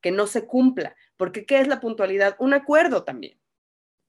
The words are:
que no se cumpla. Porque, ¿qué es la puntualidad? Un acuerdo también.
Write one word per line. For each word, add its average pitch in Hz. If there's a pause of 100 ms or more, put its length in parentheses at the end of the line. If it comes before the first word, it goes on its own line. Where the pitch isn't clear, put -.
que 175
no 202
se 220
cumpla. 254 (200)
Porque, 277
¿qué 269
es 269
la 269
puntualidad? 196
Un 269
acuerdo 285
también. - (720)